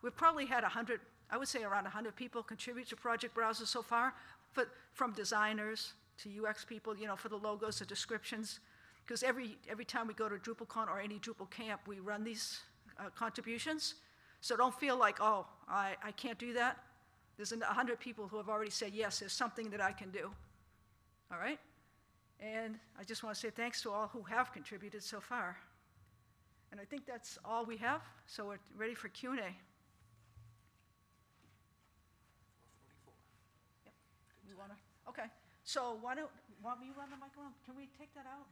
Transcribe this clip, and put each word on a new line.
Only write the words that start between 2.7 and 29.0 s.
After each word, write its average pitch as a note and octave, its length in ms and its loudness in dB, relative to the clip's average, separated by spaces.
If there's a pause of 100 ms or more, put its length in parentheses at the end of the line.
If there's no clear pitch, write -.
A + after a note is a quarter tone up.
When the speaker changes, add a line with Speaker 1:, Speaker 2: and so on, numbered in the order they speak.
Speaker 1:
to A3+ 80 -6
Project A#3 380 0
Browser A3+ 320 2
so A#3 160 2
far, A#3 320 6 (400)
but B3+ 140 4 (240)
from A#3+ 200 2
designers G#3+ 800 2 (260)
to G#3 120 -10
U G#3 180 0
X G#3+ 160 -2
people, A3 320 -6
you G#3+ 100 -6
know, G3 100 -2
for A3 120 -6
the G#3+ 80 -2
logos, G#3 420 0
the G3 80 -4
descriptions. G#3+ 720 -2 (480)
'Cause A#3+ 160 0
every, B3 340 2 (120)
every A3 160 -4
time A#3 240 0
we G#3+ 60 -4
go A3 140 2
to G3+ 80 0
DrupalCon A3 520 -2
or E3+ 100 2
any G#3 220 -4
Drupal G#3 280 -6
camp, G#3+ 380 -4
we G3 140 -8
run G#3 240 -2
these, A3+ 360 -4 (380)
uh, G3 120 -6
contributions. A#3 840 0 (460)
So A#3+ 160 2
don't B3 180 8
feel C#4 220 4
like, G#3 240 6
"Oh, G#3 260 6 (220)
I, G3 340 2
I G#3+ 80 -4
can't A#3 280 -4
do A#3+ 160 -4
that." B3 300 4 (520)
There's G#3 160 -4
an, A3+ 100 -2
a G3+ 100 4
hundred A#3+ 280 4
people A3 260 -6
who G3 100 -6
have G#3 120 -4
already G#3+ 220 2
said, G3+ 220 0
"Yes, G#3+ 280 0
there's G3 120 -6
something A3+ 380 0
that G3+ 100 -4
I G3+ 120 6
can G3 180 -10
do." G3 240 -6 (960)
All F3 80 -6
right? B3 220 -2 (800)
And A3 380 -4 (200)
I G3 60 -10
just A3 180 -6
wanna G#3+ 120 -4
say A3 160 -2
thanks A#3 320 -2
to A3+ 80 -2
all G#3 180 2
who A#3 140 -8
have A3 300 2
contributed G#3 500 -10
so G#3 180 -6
far. F#3 380 -2 (1120)
And D4+ 100 -12
I - 40 -10
think C#4 220 -8
that's - 380 -10
all A3+ 200 2
we A3+ 140 -4
have. B3+ 240 2 (240)
So G#3 220 -6
we're G3+ 100 -8 (180)
ready A3+ 180 -2
for A3 140 -8